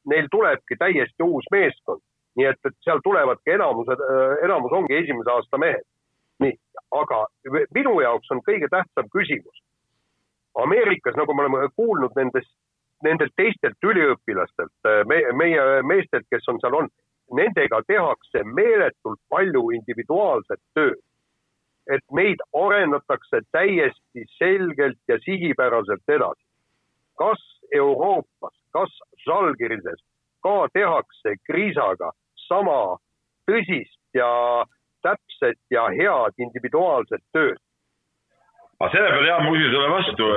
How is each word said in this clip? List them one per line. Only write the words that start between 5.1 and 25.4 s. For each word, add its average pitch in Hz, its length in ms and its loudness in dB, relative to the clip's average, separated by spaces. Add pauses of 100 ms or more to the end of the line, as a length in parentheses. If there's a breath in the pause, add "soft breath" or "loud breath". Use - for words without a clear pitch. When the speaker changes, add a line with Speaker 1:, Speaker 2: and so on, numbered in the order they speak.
Speaker 1:
aasta 123 260 -2
mehed. 147 240 0 (580)
Nii, 196 140 0 (440)
aga 127 260 0 (220)
v-, 143 280 -2
minu 254 260 2
jaoks 123 300 0
on 131 140 -4
kõige 202 260 -2
tähtsam 180 400 -4
küsimus. - 520 -4 (920)
Ameerikas, 175 600 0
nagu 151 200 0
me 143 100 0
oleme 135 300 0
kuulnud 190 420 0
nendest, 131 320 -2 (540)
nendelt 160 320 0
teistelt 190 520 -2
üliõpilastelt, 117 840 -2 (140)
äh, 107 200 4
me-, 151 280 2
meie 156 300 2 (180)
meestelt, 147 440 0
kes - 220 -4
on 120 140 -2
seal, 123 120 -2
on, 151 140 0 (420)
nendega 143 560 0
tehakse 165 600 -2
meeletult 165 800 0
palju 156 480 0
individuaalset 117 880 -4 (120)
tööd. 147 240 0 (880)
Et 139 220 -2
neid 180 300 0 (160)
arendatakse 151 960 0
täiesti 160 760 -2 (140)
selgelt 160 720 0
ja 117 80 2
sihipäraselt 127 880 -2